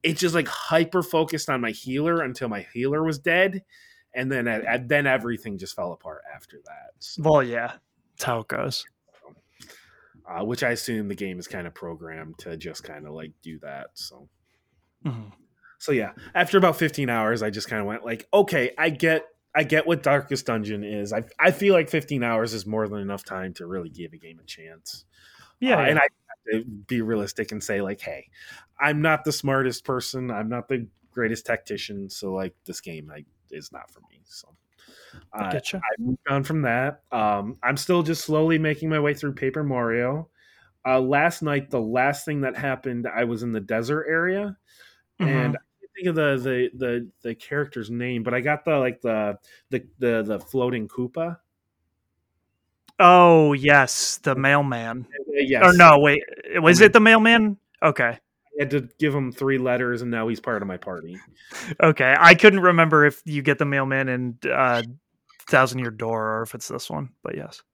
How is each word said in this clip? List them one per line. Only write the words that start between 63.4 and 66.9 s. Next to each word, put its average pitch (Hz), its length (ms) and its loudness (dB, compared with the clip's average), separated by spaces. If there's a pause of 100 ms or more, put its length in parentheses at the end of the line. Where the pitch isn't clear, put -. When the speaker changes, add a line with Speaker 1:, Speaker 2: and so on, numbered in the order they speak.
Speaker 2:
get 139 160 2
the 151 60 0
mailman 135 440 -2
in, 123 280 -4 (140)
uh, 123 300 2 (680)
Thousand 131 320 4
Year 120 120 -6
Door 110 480 -4
or - 20 -4
if 117 140 -10
it's 113 120 -14
this - 220 -10
one, 76 200 -8 (140)